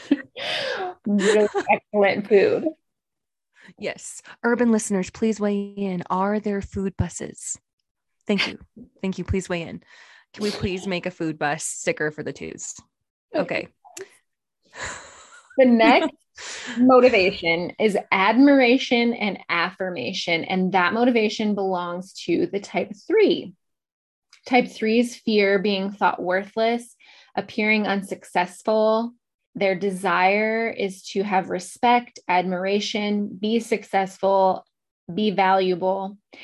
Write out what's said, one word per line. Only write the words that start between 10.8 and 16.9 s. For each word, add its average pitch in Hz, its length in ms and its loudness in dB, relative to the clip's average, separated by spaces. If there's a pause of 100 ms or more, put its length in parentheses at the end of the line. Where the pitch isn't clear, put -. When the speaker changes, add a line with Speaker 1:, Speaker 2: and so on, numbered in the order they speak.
Speaker 2:
make 180 180 -4
a 185 60 -4
food 160 260 -6
bus 151 260 -4
sticker 156 480 -4
for 151 120 -12
the 131 80 -6
twos? - 440 -14 (600)
Okay. - 320 -2 (1900)
Speaker 1:
The 269 80 6
next 240 480 6 (320)
Speaker 2:
<laughs> - 320 -12
Speaker 1:
motivation 196 1040 4